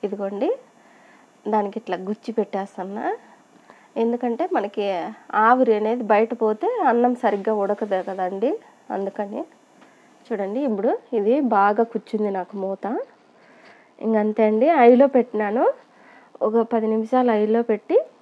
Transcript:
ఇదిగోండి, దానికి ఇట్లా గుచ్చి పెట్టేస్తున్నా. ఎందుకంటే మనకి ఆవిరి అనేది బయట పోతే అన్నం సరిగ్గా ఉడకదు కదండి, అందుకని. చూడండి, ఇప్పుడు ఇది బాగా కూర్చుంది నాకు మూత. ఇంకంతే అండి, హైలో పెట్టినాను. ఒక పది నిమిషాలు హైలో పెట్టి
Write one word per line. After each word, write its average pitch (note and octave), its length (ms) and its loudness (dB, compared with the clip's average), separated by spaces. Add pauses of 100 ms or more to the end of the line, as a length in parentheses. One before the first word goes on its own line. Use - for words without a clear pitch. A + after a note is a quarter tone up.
ఇదిగోండి, G3+ 440 -4 (1040)
దానికి G3+ 280 -2
ఇట్లా F#3 160 -6 (100)
గుచ్చి G#3+ 300 -8
పెట్టేస్తున్నా. G3+ 680 -6 (960)
ఎందుకంటే A#3+ 400 -2 (120)
మనకి G#3 300 -2 (640)
ఆవిరి B3 320 6
అనేది A3+ 240 -2 (100)
బయట A3 180 4 (120)
పోతే A3 260 0 (220)
అన్నం A#3+ 220 2 (120)
సరిగ్గా G#3 280 0 (100)
ఉడకదు G3+ 460 -2
కదండి, G3 420 -2 (440)
అందుకని. G3+ 480 -6 (840)
చూడండి, G3+ 320 -6 (100)
ఇప్పుడు G#3+ 220 -2 (260)
ఇది G#3+ 180 2 (220)
బాగా G#3 340 2
కూర్చుంది G#3 380 -4 (100)
నాకు F3+ 240 -10
మూత. F#3+ 220 -6 (1200)
ఇంకంతే G#3+ 440 0
అండి, A3 180 2 (120)
హైలో B3 280 8 (100)
పెట్టినాను. G#3+ 480 0 (840)
ఒక A3+ 140 2 (120)
పది A3 220 0
నిమిషాలు A#3+ 420 2
హైలో G#3+ 240 2 (100)
పెట్టి A3 260 0 (240)